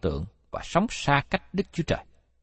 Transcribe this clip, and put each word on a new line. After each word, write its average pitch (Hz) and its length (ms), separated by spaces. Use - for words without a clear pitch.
tượng 80 240
và - 120
sống 196 260
xa 139 400
cách - 240
Đức 185 180
Chúa 165 160
Trời. - 180